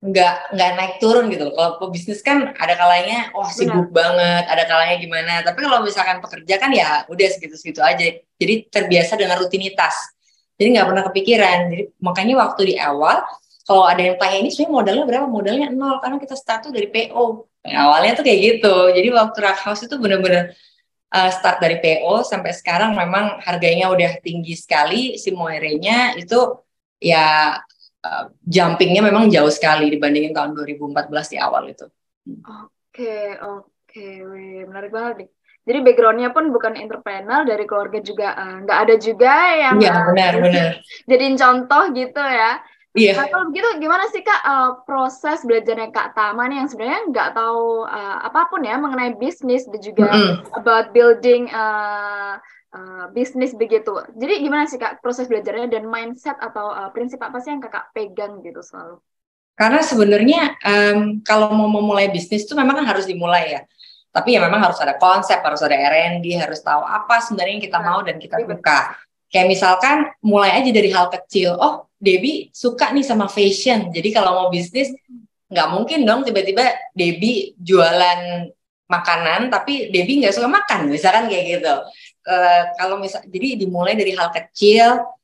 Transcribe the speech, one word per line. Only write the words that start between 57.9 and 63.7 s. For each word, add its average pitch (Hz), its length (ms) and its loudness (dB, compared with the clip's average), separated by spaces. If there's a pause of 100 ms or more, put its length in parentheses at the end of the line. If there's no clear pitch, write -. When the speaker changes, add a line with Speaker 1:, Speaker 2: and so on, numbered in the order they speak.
Speaker 2:
pegang 208 360 -10 (140)
gitu 165 140 -18 (100)
selalu? 175 260 -20 (600)
Speaker 1:
Karena 240 240 2
sebenarnya, 226 600 4 (200)
em, 208 640 0
kalau 214 320 4
mau 214 160 2
memulai 202 400 0
bisnis 208 320 -4
tuh 294 160 -8
memang 269 240 2
kan - 80 -4
harus 190 160 -4
dimulai 170 480 0
ya. 135 40 -10 (520)